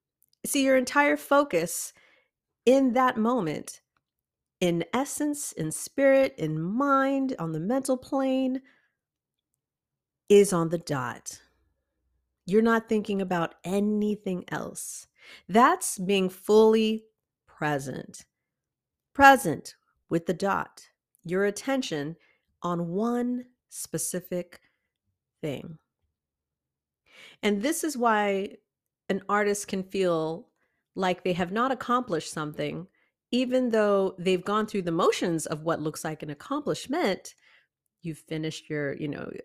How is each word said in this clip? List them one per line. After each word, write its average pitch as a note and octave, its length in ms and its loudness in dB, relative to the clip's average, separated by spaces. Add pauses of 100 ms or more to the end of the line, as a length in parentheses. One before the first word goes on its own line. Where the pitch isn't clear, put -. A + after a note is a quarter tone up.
(460)
See, C#4 180 0
your C4 140 4
entire C#4+ 400 2
focus C#4 760 0 (720)
in C4 280 6
that B3+ 240 2
moment, G#3+ 640 -2 (800)
in E3+ 320 2
essence, C#4+ 600 -4
in D#3 180 -4
spirit, C4+ 680 2
in D#3 240 -2
mind, C4+ 800 0
on E3 120 -4
the D#3 80 -4
mental C4 380 -2
plane, C4 640 -2 (1700)
is G3+ 240 8
on E3 160 2
the E3+ 80 -2
dot. C3 640 -8 (1080)
You're G3+ 140 4
not A3+ 260 2
thinking G#3 340 0
about F3+ 340 -2 (100)
anything G3+ 800 -2
else. - 600 -10 (420)
That's C4 500 4
being F#3+ 300 0
fully A3 720 4 (420)
present. C#3+ 800 -6 (880)
Present C4+ 640 6 (340)
with E3 160 0
the - 80 -2
dot. - 540 -4 (380)
Your F3+ 180 -2
attention G3+ 720 -4 (480)
on F3 240 -2
one A#3+ 580 -2 (220)
specific - 920 -8 (800)
thing. D#3 360 -8 (1700)
And G#3 180 0
this D4 220 -2
is D4+ 140 -4
why G#3 580 0 (540)
an G3 180 -2
artist G3+ 400 0
can F#3+ 160 -4
feel E3+ 640 -2 (480)
like F#3 280 -2
they F3+ 100 0
have F3+ 180 -2
not A#3+ 220 0
accomplished A#3+ 580 -2
something, D3+ 560 -8 (440)
even B3 380 0
though G3+ 480 2
they've F3+ 260 0
gone G#3+ 240 -2
through G3+ 160 -4
the E3+ 80 -4
motions F3 560 0
of D3+ 160 -8
what D#3+ 180 -2
looks D#3 240 -6
like D#3 180 -8
an D#3 60 -10
accomplishment. B3+ 1080 -4 (680)
You've D#3+ 160 -10
finished D#3+ 500 -8
your, D3 260 -4
you D3+ 140 -6
know, - 200 -8 (160)